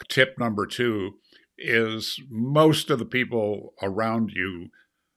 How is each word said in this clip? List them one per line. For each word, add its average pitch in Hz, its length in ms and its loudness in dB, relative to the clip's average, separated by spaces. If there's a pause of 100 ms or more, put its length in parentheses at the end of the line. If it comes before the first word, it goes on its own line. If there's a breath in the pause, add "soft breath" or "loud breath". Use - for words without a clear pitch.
tip - 300 2
number 107 260 0
two, 107 540 -2 (380 soft breath)
is 110 600 -2 (100)
most 147 600 4
of 139 100 2
the 113 60 -6
people 113 760 -2
around 110 520 0
you 90 380 -6 (460)